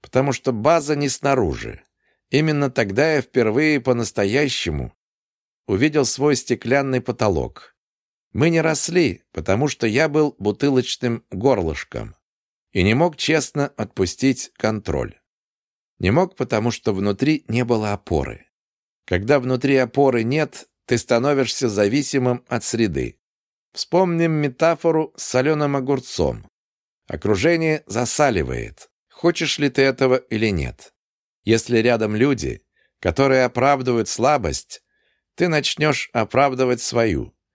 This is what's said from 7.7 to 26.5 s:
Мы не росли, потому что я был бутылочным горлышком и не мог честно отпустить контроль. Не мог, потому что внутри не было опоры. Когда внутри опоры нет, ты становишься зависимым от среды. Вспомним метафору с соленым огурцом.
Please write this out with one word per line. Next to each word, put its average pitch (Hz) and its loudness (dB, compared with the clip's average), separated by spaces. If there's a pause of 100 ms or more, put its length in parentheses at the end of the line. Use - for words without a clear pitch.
Мы 151 0
не 165 2
росли, 160 0 (100)
потому 98 -2
что - -4
я 135 2
был 151 0
бутылочным 120 -2
горлышком 87 -2 (560)
и 95 0
не 104 4
мог 156 0
честно 147 -2
отпустить - -2
контроль. 98 -6 (800)
Не 92 0
мог, 175 2
потому 120 -2
что - -4
внутри 101 -2
не 120 0
было 107 0
опоры. 71 -6 (580)
Когда 110 0
внутри 127 0
опоры 127 2
нет, 147 -4 (200)
ты 120 0
становишься 127 0
зависимым 123 0
от 120 -4
среды. 76 -2 (540)
Вспомним 170 0
метафору 156 0
с - -10
соленым 143 0
огурцом. 127 -4 (560)